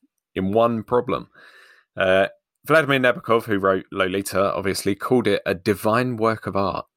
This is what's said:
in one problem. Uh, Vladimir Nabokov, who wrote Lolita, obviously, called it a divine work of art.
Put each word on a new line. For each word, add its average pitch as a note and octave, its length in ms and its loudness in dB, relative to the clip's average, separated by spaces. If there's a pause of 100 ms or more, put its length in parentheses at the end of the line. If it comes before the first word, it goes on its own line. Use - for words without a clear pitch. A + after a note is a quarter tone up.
(360)
in F#2+ 160 -2
one A2+ 320 2
problem. G2 460 -2 (680)
Uh, F#2+ 320 2 (380)
Vladimir C#3+ 340 2
Nabokov, A#2 460 0
who G#2+ 120 0
wrote F#2+ 320 2
Lolita, G2 640 -2
obviously, G2 420 -2
called A#2+ 320 0
it G2+ 180 0
a G2 100 -2
divine A2 600 -2
work A2 280 -2
of F#2+ 120 -4
art. G2 400 -4